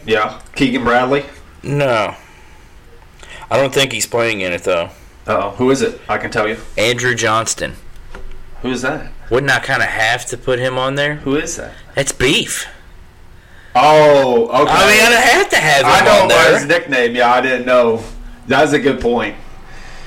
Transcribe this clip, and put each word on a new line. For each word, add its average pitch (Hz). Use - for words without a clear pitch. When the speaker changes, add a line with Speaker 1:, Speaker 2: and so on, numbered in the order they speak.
Speaker 1:
Yeah. 107
Keegan 127
Bradley? 127
Speaker 2:
No. 131
I 110
don't 135
think 135
he's 107
playing 113
in 90
it, 85
though. 90
Speaker 1:
Uh-oh. 107
Who 127
is 123
it? 113
I 107
can 113
tell 107
you. 110
Speaker 2:
Andrew 120
Johnston. 110
Speaker 1:
Who 123
is 120
that? 151
Speaker 2:
Wouldn't 135
I 120
kinda 123
have 113
to 117
put 127
him 127
on 135
there? 147
Speaker 1:
Who 139
is 160
that? -
Speaker 2:
That's 139
Beef. 147
Speaker 1:
Oh, 139
okay. 139
Speaker 2:
I 190
mean, 214
I'd 240
have 392
to 311
have 151
him -
Speaker 1:
I -
Speaker 2:
on -
Speaker 1:
don't 190
know 165
Speaker 2:
there. -
Speaker 1:
his 143
nickname. 135
Yeah, 120
I 127
didn't 127
know. 117
That's 143
a 143
good 131
point. 117